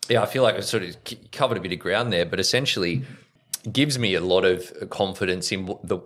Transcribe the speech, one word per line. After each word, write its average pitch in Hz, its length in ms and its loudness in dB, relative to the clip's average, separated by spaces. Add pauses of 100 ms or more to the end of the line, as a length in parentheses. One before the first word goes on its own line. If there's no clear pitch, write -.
yeah, 120 120 4
I 104 40 2
feel 131 160 0
like 110 140 4
I 98 60 -6
sort 101 220 -2
of 87 200 -10
c-, - 160 -12 (140)
covered 120 240 0
a - 20 -4
bit 90 140 -6
of 82 60 -4
ground 107 340 0
there, 85 120 4
but 92 140 -2
essentially 120 640 0 (640)
gives 135 300 2
me 113 140 2
a 82 80 2
lot 92 240 4
of 92 440 0
confidence 92 640 -2
in 95 140 -4
w-, 98 180 -6
the, 90 220 -2